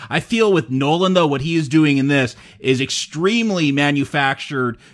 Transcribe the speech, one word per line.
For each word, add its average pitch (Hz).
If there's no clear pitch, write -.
I 151
feel 220
with 151
Nolan, 156
though, 175
what 139
he 165
is 156
doing 147
in 135
this 143
is 131
extremely 180
manufactured 139